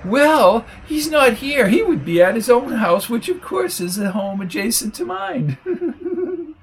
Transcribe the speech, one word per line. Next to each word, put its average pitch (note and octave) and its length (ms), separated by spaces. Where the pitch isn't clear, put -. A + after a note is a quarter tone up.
Well, A#3 600
he's D4+ 240
not C#4+ 260
here. C4+ 340
He B3 120
would E4 220
be E3+ 180
at F#3 140
his A3+ 140
own B3+ 240
house, A3 360
which A#3 200
of F4+ 120
course F#4 380
is F3+ 160
the G3+ 160
home G3 300
adjacent G#3+ 540
to F4 100
mine. F4 580
<laughs> F4 1000